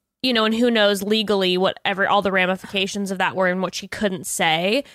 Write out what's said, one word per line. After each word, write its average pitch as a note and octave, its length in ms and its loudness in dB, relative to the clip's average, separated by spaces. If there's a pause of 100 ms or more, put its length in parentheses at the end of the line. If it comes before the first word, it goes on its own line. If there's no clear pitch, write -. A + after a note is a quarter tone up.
(220)
you C4 100 0
know, A3 120 2
and A3 100 0
who A#3+ 180 2
knows G3+ 300 2
legally G3 540 0
whatever F#3+ 520 0
all G3+ 120 4
the F#3+ 120 0
ramifications F#3+ 800 -2
of F#3 60 -4
that F3 180 -2
were F#3 100 2
and F#3 160 0
what F#3 140 -4
she G3 100 -10
couldn't F#3+ 400 -6
say. F#3 560 0 (120)